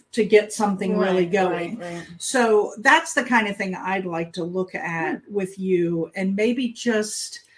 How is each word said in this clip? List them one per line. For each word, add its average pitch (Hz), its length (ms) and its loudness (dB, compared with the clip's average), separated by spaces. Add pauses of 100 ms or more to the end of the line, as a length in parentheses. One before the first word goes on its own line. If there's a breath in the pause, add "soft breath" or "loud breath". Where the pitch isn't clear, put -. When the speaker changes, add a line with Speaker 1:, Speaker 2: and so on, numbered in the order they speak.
(120)
Speaker 1:
to 220 120 2
get 208 300 4
something 196 420 0
really 185 280 2
Speaker 2:
Right, 170 80 -2
Speaker 1:
going. 175 460 0
Speaker 2:
right, 175 180 -8
right. 165 100 -10 (100)
Speaker 1:
So 220 600 2
that's 294 340 4
the 254 120 0
kind 233 220 2
of 196 120 -4
thing 185 160 -4
I'd 190 320 -4
like 170 280 -4
to 175 80 -6
look 185 320 -4
at 165 440 -4
Speaker 2:
Hmm. - 160 -16
Speaker 1:
with 190 240 -4
you 170 580 0
and 196 180 0
maybe 240 380 0
just - 680 -2 (180 soft breath)